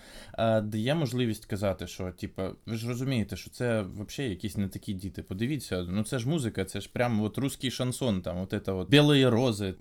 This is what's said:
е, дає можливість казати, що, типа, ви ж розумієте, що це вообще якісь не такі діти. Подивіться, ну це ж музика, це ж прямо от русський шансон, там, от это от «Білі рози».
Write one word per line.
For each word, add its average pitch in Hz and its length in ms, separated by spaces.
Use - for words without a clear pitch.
е, 110 280
дає 107 340
можливість 123 500
казати, 95 420
що, 92 240
типа, 95 400
ви 110 120
ж 113 100
розумієте, 123 480
що - 140
це 117 320
вообще 101 480
якісь 95 280
не 98 100
такі 104 260
діти. 92 300
Подивіться, 104 680
ну 101 140
це 135 160
ж 117 100
музика, 120 360
це - 160
ж - 120
прямо 117 300
от 104 140
русський 131 340
шансон, 123 500
там, 87 160
от 95 160
это 98 240
от 92 120
«Білі 143 380
рози». 107 540